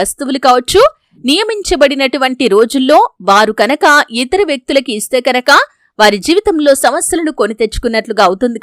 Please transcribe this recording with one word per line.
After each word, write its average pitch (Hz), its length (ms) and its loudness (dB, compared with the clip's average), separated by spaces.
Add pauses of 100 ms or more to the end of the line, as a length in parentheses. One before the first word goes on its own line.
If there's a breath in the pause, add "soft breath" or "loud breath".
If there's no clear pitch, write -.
వస్తువులు 262 480 -6
కావచ్చు, 247 340 2 (460)
నియమించబడినటువంటి 277 1160 -2 (120)
రోజుల్లో 262 420 2 (320)
వారు 214 220 2 (100)
కనుక 277 240 0 (380)
ఇతర 370 160 -2 (100)
వ్యక్తులకి 269 500 -2
ఇస్తే 254 180 -4 (120)
కనుక 247 200 0 (480)
వారి 208 280 2
జీవితంలో 320 460 0 (120)
సమస్యలను 311 560 -2
కొని 220 220 -2
తెచ్చుకున్నట్లుగా 220 640 -4
అవుతుంది. 226 340 -4